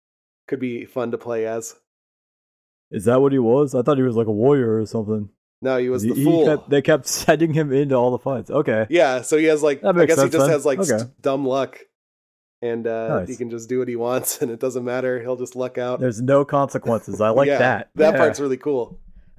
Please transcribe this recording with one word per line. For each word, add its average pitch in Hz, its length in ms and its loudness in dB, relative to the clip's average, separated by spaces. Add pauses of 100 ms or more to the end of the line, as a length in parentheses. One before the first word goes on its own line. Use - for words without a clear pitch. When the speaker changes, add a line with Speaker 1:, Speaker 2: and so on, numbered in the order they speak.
(480)
Speaker 1:
could 135 120 -4
be 120 240 -6
fun 120 280 -6
to 117 60 -4
play 113 280 -4
as. 113 300 -8 (1120)
Speaker 2:
Is 98 160 -8
that 127 140 4
what 139 120 4
he 139 60 2
was? 127 360 2
I 127 80 0
thought 143 160 2
he 131 60 2
was, 120 120 0
like, 113 120 0
a 110 40 0
warrior 113 480 2
or 104 60 -4
something. 107 440 -4 (320)
Speaker 1:
No, 131 160 0
he 123 100 -2
was 123 140 -2
Speaker 2:
He, 113 80 0
Speaker 1:
the - 60 0
Speaker 2:
he 139 80 0
Speaker 1:
fool. 160 200 4
Speaker 2:
kept, 147 260 0
they 139 120 2
kept 151 240 2
<laughs> - 20 -10
sending 160 460 2
him 151 180 0
into 139 220 2
all 123 160 4
the 123 80 -2
fights. 127 320 -6
Okay. 120 400 0
Speaker 1:
Yeah, 139 320 2
so 156 160 0
he 160 60 2
has, 156 180 2
like, 143 200 0
Speaker 2:
That 202 80 0
Speaker 1:
I 175 80 2
Speaker 2:
makes 160 120 4
Speaker 1:
guess 160 80 4
he 135 40 6
Speaker 2:
sense 135 120 2
Speaker 1:
just 143 120 4
Speaker 2:
then. 156 40 2
Speaker 1:
has, 147 160 0
like, 147 140 0
Speaker 2:
Okay. 147 140 0
Speaker 1:
s-, 110 100 -2 (180)
dumb 139 240 -2
luck. 127 320 -4 (840)
And, 117 240 -4
uh, 113 340 -4
Speaker 2:
Nice. 90 80 -8
Speaker 1:
he 123 80 -10
can 117 140 -8
just 113 180 -12
do 127 100 -2
what 127 100 -4
he 120 80 -6
wants, 123 440 -4
<laughs> - 20 -2
and 127 80 -4
it 117 100 -10
doesn't 127 240 -4
matter. 127 360 -4
He'll 127 160 -6
just 127 200 -10
luck 127 220 -6
out. 123 220 -4
Speaker 2:
There's 120 200 -2
no 139 240 2
consequences. 117 760 -4
I 107 100 2
like 135 160 4
Speaker 1:
<laughs> - 20 0
Yeah, 139 100 2
Speaker 2:
that. 120 360 0
Speaker 1:
that 156 200 4
Speaker 2:
Yeah. 135 40 0
Speaker 1:
part's 151 220 2
really 135 180 -2
cool. 131 400 -4 (400)